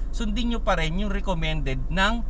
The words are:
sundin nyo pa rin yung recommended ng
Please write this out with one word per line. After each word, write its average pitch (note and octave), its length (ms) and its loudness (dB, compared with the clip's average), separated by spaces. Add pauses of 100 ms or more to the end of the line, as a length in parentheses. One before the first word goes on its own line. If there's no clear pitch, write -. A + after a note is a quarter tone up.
(120)
sundin A3+ 400 0
nyo A3+ 80 0
pa G3+ 160 2
rin E3 240 0
yung G3+ 160 0
recommended D#3+ 720 0
ng F#3+ 260 2 (160)